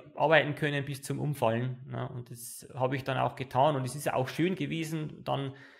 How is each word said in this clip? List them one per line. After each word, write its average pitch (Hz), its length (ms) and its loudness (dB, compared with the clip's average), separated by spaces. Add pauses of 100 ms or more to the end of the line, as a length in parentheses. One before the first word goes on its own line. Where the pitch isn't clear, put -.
(160)
arbeiten 147 400 6
können 143 300 0
bis 139 180 -8
zum 139 160 -2
Umfallen, 127 680 0
ne? 123 220 -6
Und 123 220 -10
das - 420 -14
hab 131 200 0
ich 135 100 -2
dann 131 140 -2
auch 127 180 2
getan 139 400 2
und 131 100 0
es 127 100 -6
ist 147 100 -6
ja - 100 0
auch 127 140 0
schön 180 260 0
gewesen, 151 680 -4
dann 135 300 -2 (260)